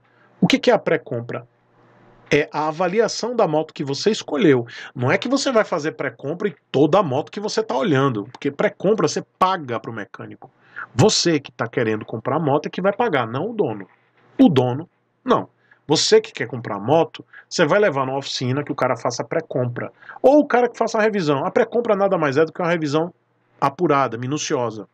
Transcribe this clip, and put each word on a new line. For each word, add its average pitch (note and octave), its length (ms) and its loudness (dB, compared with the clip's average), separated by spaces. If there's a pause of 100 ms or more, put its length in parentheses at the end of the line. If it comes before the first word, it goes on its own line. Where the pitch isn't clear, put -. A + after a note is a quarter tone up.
(420)
O F#3+ 40 4
que - 140 4
que - 100 0
é A#3+ 40 8
a G3 60 4
pré-compra? A#2+ 680 -4 (800)
É C#3+ 220 2
a D3+ 160 -2
avaliação F#3 680 -2
da A3+ 140 2
moto D#3 260 -2
que D#3 120 -8
você C#3 260 -2
escolheu. D#3 560 2 (260)
Não B2+ 160 -2
é E3+ 80 2
que - 120 -4
você C#4 200 0
vai A3 140 4
fazer D#3 300 -4
pré-compra D#3+ 560 -6
em - 60 -12 (140)
toda D3 300 4
a G#3+ 40 4
moto C#3+ 280 -4
que - 80 -12
você G#3+ 240 -2
tá A3 140 -6
olhando, C3+ 480 2
porque C#3 260 -6
pré-compra G3+ 560 0
você F3 160 -4 (160)
paga D#3+ 400 0
pro A#2+ 140 -12
mecânico. G#2+ 580 -16 (420)
Você E3 460 2
que - 140 -16
tá A#2 160 -6
querendo A2 340 -2
comprar B2 320 -6
a D#3+ 40 0
moto D3+ 260 0
é F#3 40 -6
que F#3 120 -8
vai F#3+ 100 0
pagar, F#3+ 340 0
não C3+ 240 -6
o B3 40 -10
dono. A#2 340 -4 (500)
O C4 120 8
dono, C3 400 0 (340)
não. E3 240 0 (400)
Você D#3+ 320 4
que G#3+ 120 -4
quer B2+ 160 -8
comprar A#2 280 -8
a G2+ 40 -6
moto, D3+ 440 2 (260)
você F3 160 2
vai F3 140 4
levar C#3+ 260 2
numa C3 120 -4
oficina C#3 460 -4
que - 80 -8
o C#3+ 40 -8
cara B2+ 200 0
faça B2 280 -4
a - 20 -18
pré-compra. B2 680 -6 (300)
Ou C#4 180 6
o C#4+ 80 4
cara B3 220 2
que - 80 -18
faça A3+ 200 -2
a G#3+ 40 2
revisão. E3+ 440 0
A F#3 60 -4
pré-compra A#3 440 0
nada F#3+ 220 2
mais C#3+ 200 0
é D#3+ 80 6
do D#3 60 -2
que - 100 -8
uma E3+ 80 0
revisão D#3+ 440 -2 (460)
apurada, C#3 580 2
minuciosa. B2 760 -4